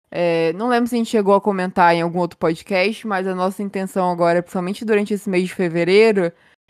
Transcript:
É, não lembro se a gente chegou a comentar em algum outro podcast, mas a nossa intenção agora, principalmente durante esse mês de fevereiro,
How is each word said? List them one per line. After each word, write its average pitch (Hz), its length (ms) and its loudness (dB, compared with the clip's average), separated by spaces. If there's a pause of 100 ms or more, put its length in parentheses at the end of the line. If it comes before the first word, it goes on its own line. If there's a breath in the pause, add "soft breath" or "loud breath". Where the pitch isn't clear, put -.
(100)
É, 165 440 0
não 220 140 -4
lembro 240 200 2
se 240 80 -4
a - 20 0
gente 233 120 -2
chegou 202 240 2
a 196 60 4
comentar 185 540 2
em 170 80 0
algum 170 160 -2
outro 175 200 -4
podcast, 185 680 -2
mas 190 220 -4
a 185 60 -4
nossa 185 280 -4
intenção 190 480 -4
agora, 175 320 2
principalmente 190 420 -6
durante 208 300 0
esse 196 160 -6
mês 185 140 0
de 180 100 -8
fevereiro, 180 800 2 (380 soft breath)